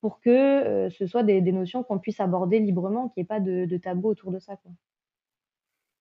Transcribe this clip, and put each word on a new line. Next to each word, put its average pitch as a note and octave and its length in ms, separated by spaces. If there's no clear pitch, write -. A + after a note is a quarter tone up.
pour - 200
que, A#3+ 640
heu, F3+ 40
ce F#3+ 160
soit A3+ 180
des, G3+ 160
des F3+ 120
notions F#3+ 300
qu'on G#3 160
puisse - 220
aborder F#3 400
librement, G3+ 480
qu'il F#3+ 140
y - 20
ait - 20
pas G#3+ 140
de, F#3 260
de F3 100
tabou F3+ 320
autour G3 220
de F#3 80
ça, G3 180
quoi. F3+ 140